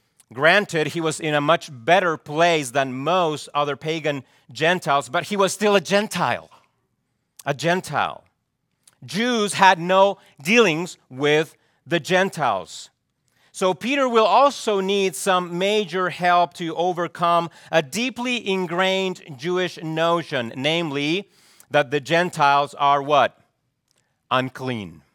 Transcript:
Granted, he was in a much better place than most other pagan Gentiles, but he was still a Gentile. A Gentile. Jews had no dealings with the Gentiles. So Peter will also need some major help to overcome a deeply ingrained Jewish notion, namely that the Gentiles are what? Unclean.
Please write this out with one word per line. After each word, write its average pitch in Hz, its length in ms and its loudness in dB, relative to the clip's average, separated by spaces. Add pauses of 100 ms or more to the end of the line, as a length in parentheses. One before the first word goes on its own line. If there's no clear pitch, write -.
(320)
Granted, 156 560 2
he 165 120 -6
was 160 180 -2
in 151 160 -2
a 147 60 2
much 160 320 0
better 160 460 2
place 151 540 0
than 135 200 -2
most 156 600 -2
other 147 200 -2
pagan 151 480 -6 (300)
Gentiles, 143 560 0
but 160 160 -4
he 208 120 -6
was 196 180 0
still 208 200 2
a 196 60 4
Gentile. 147 720 -2 (960)
A 143 80 -2
Gentile. 139 680 -4 (840)
Jews 214 480 -2
had 185 240 6
no 190 400 4 (240)
dealings 180 560 2 (100)
with 147 480 0 (300)
the 165 140 -2
Gentiles. 147 880 -2 (600)
So 185 220 0
Peter 262 360 -2
will 226 180 4
also 220 540 2
need 190 360 0
some 180 400 0
major 190 540 -2
help 175 440 2
to 160 220 -8
overcome 170 720 0 (240)
a 165 80 4
deeply 240 680 -4
ingrained 190 760 -2 (160)
Jewish 180 440 -4
notion, 160 720 -2
namely 151 760 -4 (400)
that 143 200 2
the 147 100 -2
Gentiles 143 720 2
are 143 280 2
what? 139 360 2 (920)
Unclean. 127 720 -4 (120)